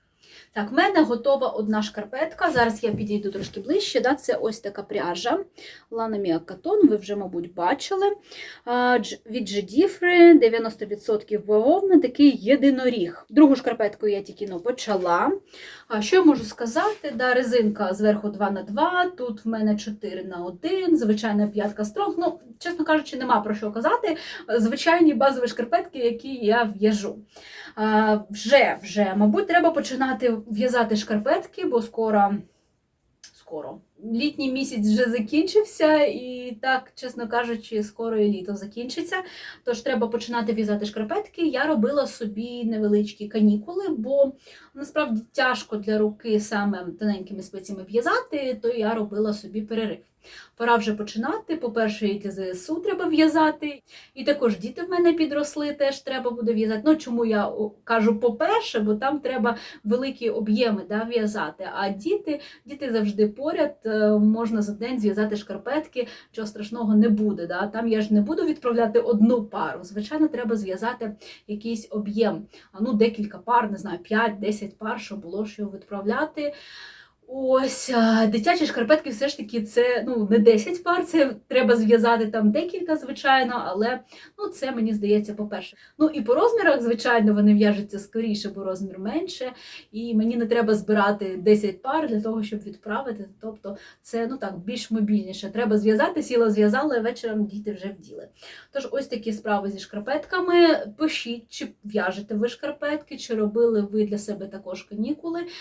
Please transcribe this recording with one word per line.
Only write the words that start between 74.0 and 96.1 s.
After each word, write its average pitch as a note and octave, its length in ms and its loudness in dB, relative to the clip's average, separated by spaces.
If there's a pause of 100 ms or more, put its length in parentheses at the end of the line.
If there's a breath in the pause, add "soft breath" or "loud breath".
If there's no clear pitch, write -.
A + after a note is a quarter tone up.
пар, A3 220 -8
щоб G#3 200 -12
було F#3+ 260 -8
що G#3 200 -10
відправляти. B3 880 -6 (720 loud breath)
Ось, C4 640 0
а, A3+ 380 4
дитячі D4+ 380 2
шкарпетки C#4 440 0
все B3 180 -4
ж C#4+ 100 -6
таки G#3+ 260 -6
це, A#3+ 440 0
ну, A3+ 240 0
не A3+ 80 6
десять A3+ 440 6
пар, F4 220 2
це C4+ 300 2 (120)
треба A#3+ 280 4
зв'язати A3+ 500 4
там G#3+ 260 4
декілька, F4 440 -2
звичайно, C4 680 0
але, A3 340 -2 (380 loud breath)
ну, G#4 100 -6
це, C4 240 -6
мені A3+ 220 -2
здається, G#3 400 0
по-перше. G3+ 440 -10 (200 soft breath)
Ну, D4+ 100 4
і D4+ 140 -2
по A#3 140 2
розмірах, F#4 460 4
звичайно, A#3 520 2
вони G#3 200 6
в'яжуться G#3 460 2
скоріше, G#3+ 500 -6
бо G3 140 -12
розмір F#3 360 -8
менше, B3+ 520 -6 (400 loud breath)
і A3+ 240 -6
мені A#3 220 2
не A#3 80 0
треба A3 300 2
збирати G#3 640 0
десять G#3 440 2
пар D4 260 -2
для G#3+ 140 -2
того, A3 220 -4
щоб G#3 160 -8
відправити, G#3 680 -10 (120)
тобто G#3 360 -12 (240 loud breath)
це, A#3 260 -6
ну, C4 100 -8
так, F#3+ 220 -10
більш A3+ 320 -8
мобільніше. G#3 580 -2
Треба A3 280 2
зв'язати, B3 460 2